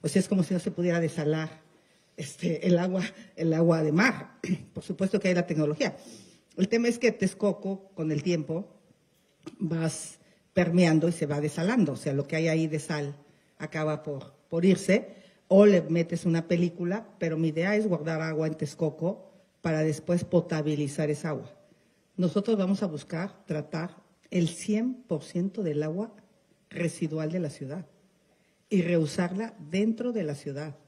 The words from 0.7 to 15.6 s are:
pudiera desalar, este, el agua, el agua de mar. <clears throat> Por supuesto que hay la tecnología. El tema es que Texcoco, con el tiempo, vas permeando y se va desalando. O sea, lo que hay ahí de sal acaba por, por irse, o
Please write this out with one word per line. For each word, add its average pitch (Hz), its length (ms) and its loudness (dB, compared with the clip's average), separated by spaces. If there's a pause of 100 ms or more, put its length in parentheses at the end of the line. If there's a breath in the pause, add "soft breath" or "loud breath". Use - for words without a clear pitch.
pudiera 175 280 0
desalar, 156 640 -2 (560 soft breath)
este, 170 500 -4
el 175 100 6
agua, 180 280 0 (320 loud breath)
el 165 160 2
agua 165 300 4
de 151 100 2
mar. - 500 2
<clears throat> - 300 -4
Por - 100 -12
supuesto 190 340 -2
que 185 120 2
hay 180 40 4
la 175 140 0
tecnología. 156 480 0 (600 loud breath)
El 190 100 2
tema 233 220 2
es 233 100 -2
que 220 140 2
Texcoco, 196 800 -4
con 156 180 -4
el 147 100 -2
tiempo, 165 460 -2 (920)
vas 165 600 -4 (320 soft breath)
permeando 165 560 4
y 175 60 2
se 160 120 -2
va 143 140 -2
desalando. 160 540 0
O 117 40 -8
sea, - 140 -4
lo 139 160 -2
que - 80 -4
hay 160 140 2
ahí 160 180 2
de 156 120 -2
sal 143 360 -6 (440 soft breath)
acaba 156 440 -4
por, 139 300 -10 (160)
por 170 160 0
irse, 190 500 4 (320 loud breath)
o 196 180 10